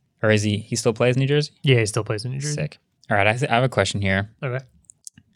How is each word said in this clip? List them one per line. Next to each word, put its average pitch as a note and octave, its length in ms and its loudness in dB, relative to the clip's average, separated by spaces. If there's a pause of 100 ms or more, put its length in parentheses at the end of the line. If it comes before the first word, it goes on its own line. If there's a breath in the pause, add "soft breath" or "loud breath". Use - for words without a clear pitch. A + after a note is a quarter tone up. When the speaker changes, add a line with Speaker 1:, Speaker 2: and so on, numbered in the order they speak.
(220)
Speaker 1:
Or A2 80 4
is G#2+ 140 4
he, G#2+ 140 0
he A2 180 -6
still A#2 160 0
plays B2 240 0
in C3+ 40 2
New C3+ 60 0
Jersey? D3 240 0 (140)
Speaker 2:
Yeah, B2+ 160 6
he A2 60 0
still G#2+ 180 -4
plays A2 200 -6
in B2 60 -8
New C3+ 80 -8
Jersey. D3 160 -6
Speaker 1:
Sick. D3+ 240 -8 (320)
All G#2+ 60 2
right, G2+ 100 4
I, G#2+ 60 4
th-, B2+ 180 -2
I A2+ 60 2
have B2+ 80 4
a C3+ 40 0
question G2+ 320 0
here. G2 300 -2 (100)
Speaker 2:
Okay. C3 240 -8 (720)